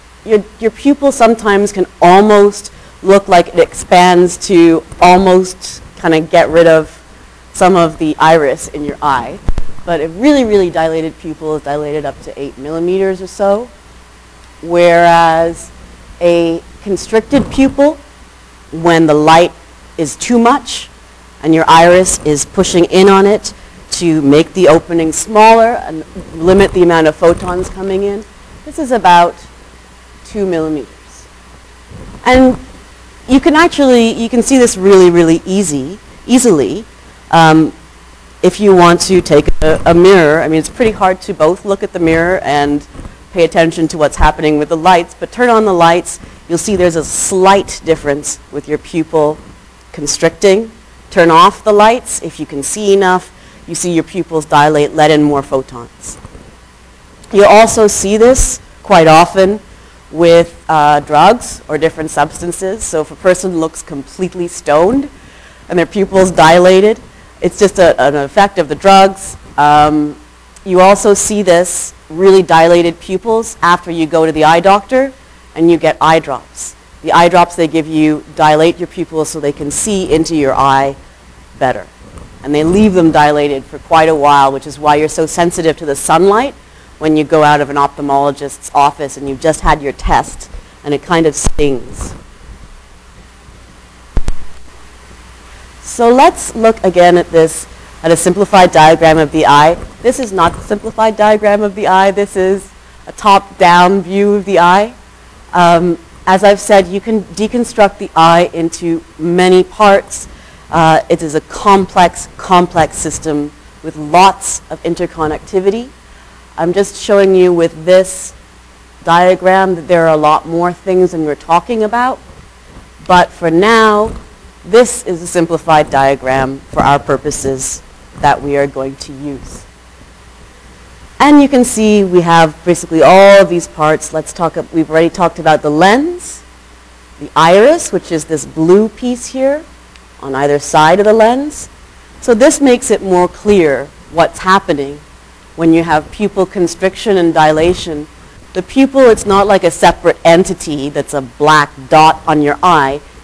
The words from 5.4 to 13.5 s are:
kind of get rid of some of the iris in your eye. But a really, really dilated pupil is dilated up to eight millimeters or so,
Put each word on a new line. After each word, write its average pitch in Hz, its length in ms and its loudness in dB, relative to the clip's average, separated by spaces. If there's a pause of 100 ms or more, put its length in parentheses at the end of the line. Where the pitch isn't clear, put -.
kind 170 160 -2
of 156 160 -2
get 170 180 2
rid 165 180 2
of 160 360 0 (500)
some 185 240 0
of 165 220 -2
the 156 200 -4
iris 151 500 0
in 147 160 -12
your 143 180 -10
eye. 135 360 -4 (460)
But 170 160 -4
a 160 80 -6
really, 254 360 0
really 202 260 0
dilated 160 480 -4
pupil 156 380 -8
is 143 80 -10
dilated 147 400 -8
up 139 180 -10
to - 180 -16
eight 139 160 -12
millimeters 175 640 -6
or 190 60 -14
so, 208 420 -4 (960)